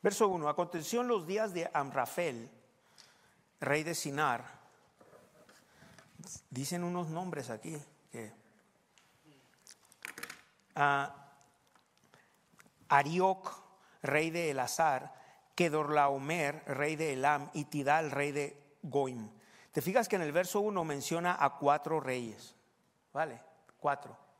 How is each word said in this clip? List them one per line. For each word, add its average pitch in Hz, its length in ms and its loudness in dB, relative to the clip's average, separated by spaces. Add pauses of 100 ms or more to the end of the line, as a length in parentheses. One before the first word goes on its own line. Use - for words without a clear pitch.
Verso 202 260 4
uno, 165 200 0
aconteció 170 520 -2
en 247 80 -2
los 196 180 0
días 202 280 -2
de 165 180 -4
Amrafel, 135 760 -2 (1080)
rey 147 240 0
de 165 100 -4
Sinar. 143 500 -2 (2000)
Dicen 156 340 -4
unos 175 240 -2
nombres 160 400 -6
aquí 143 340 -8 (280)
que, 110 220 -10 (2500)
ah, 143 540 0 (1600)
Arioc, 175 640 4 (520)
rey 151 280 2
de 165 200 -2
Elazar, 135 680 0 (360)
Kedorlaomer, 147 1080 2
rey 147 280 0
de 151 180 0
Elam, 139 420 2
y 147 100 -2
Tidal, 147 460 2
rey 143 200 0
de - 520 -6
Goim. 127 460 -2 (440)
Te 147 100 0
fijas 202 260 2
que 208 80 2
en 180 60 0
el 147 100 -2
verso 180 280 0
uno 202 240 0
menciona 165 540 -2
a 139 200 2
cuatro 151 420 2
reyes. 127 540 -6 (580)
¿Vale? 139 280 -4 (380)
Cuatro. - 380 -2 (240)